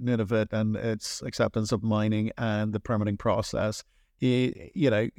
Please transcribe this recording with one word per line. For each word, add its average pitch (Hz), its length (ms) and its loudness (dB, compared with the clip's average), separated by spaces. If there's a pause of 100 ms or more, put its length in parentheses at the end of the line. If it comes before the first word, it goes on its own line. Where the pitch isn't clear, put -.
Nunavut 113 520 2
and 107 240 0
its 110 440 -4
acceptance 110 500 -2
of 107 120 0
mining 110 540 2
and 107 360 -2
the 104 60 -2
permitting 104 380 -2
process. 107 640 -2 (360)
You, 127 540 0
you 139 160 2
know, 110 300 2